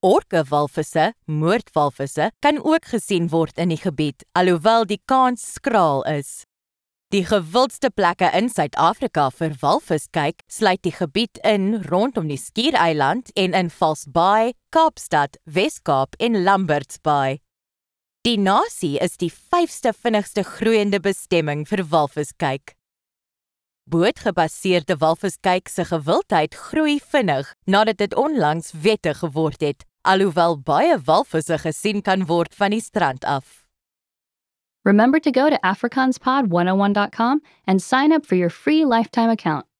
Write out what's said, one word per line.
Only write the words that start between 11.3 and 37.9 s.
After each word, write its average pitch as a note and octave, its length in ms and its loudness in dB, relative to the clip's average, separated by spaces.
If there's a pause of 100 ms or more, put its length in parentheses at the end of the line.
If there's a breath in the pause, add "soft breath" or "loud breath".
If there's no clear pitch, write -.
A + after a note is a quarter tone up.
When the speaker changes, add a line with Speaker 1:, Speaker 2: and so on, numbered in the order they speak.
Speaker 1:
in G3+ 380 0
rondom G3+ 440 -2
die C#3+ 100 -4
Skiereiland E3+ 1000 -2
en F#3 160 0
in F3+ 160 0
False D#3 420 -2
Bay, G#3 420 2 (180)
Kaapstad, E3 760 0
Wes-Kaap D3+ 720 -2
en A3 240 0
Lamberts F3+ 560 0
Bay. C#3 400 0 (840)
Die A#3 140 0
nasie G3 640 0
is - 160 -2
die E3+ 160 -6
vyfste - 640 -2
vinnigste G#3+ 500 -2
groeiende G#3 560 0
bestemming D#3 680 -2
vir F#3+ 200 -4
walviskyk. D3 920 -4 (1120)
Bootgebaseerde F3 1080 0
walviskyk F3+ 720 -2
se F3 160 -4
gewildheid E3 680 0
groei D4 440 -2
vinnig E3 540 -2 (120)
nadat G3+ 320 2
dit G#3 180 -2
onlangs F#3+ 580 0
wette E3+ 400 0
geword D#3 480 -4
het, D3 240 -4 (200)
alhoewel F3 520 2
baie G3 420 2
walvisse D#3+ 580 0
gesien G3+ 440 -4
kan F#3+ 240 0
word E3+ 300 -2
van G3 160 -2
die A3 100 -2
strand C#3 420 -4
af. - 400 -6 (1200)
Speaker 2:
Remember A3+ 360 4
to D4 100 0
go C4 180 2
to D4 140 2
Afrikaanspod B3+ 880 0
one F3 160 2
oh F#3+ 80 0
one G3+ 160 2
dot G3+ 220 -2
com B3 280 0 (240 soft breath)
and F#3+ 160 2
sign C#4 300 2